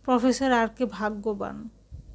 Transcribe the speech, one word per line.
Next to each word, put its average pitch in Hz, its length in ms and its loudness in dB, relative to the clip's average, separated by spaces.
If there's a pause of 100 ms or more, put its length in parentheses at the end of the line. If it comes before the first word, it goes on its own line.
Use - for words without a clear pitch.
প্রফেসর 254 480 4
আর 233 160 4
কে 220 180 -2
ভাগ্যবান। 214 840 -4 (460)